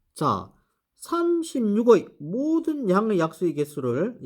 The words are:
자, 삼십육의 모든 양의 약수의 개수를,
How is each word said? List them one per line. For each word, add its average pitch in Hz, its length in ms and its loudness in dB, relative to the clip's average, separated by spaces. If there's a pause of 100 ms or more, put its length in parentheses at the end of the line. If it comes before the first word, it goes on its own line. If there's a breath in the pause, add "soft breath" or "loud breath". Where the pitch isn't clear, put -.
(140)
자, 101 380 -2 (460)
삼십육의 254 1200 2
모든 285 680 -2
양의 202 300 2
약수의 165 340 -2
개수를, 143 720 -2